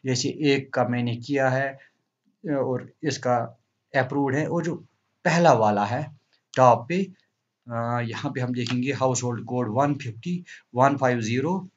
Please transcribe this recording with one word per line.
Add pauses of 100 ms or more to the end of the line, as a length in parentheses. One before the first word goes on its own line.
जैसे
एक
का
मैंने
किया
है, (720)
अ,
और (100)
इसका (360)
अप्रूव्ड
है,
और
जो (500)
पहला
वाला
है (400)
टॉप
पे, (640)
अ,
यहाँ
पे
हम
देखेंगे
हाउसहोल्ड
कोड
वन
फिफ्टी (300)
वन
फाइव
ज़ीरो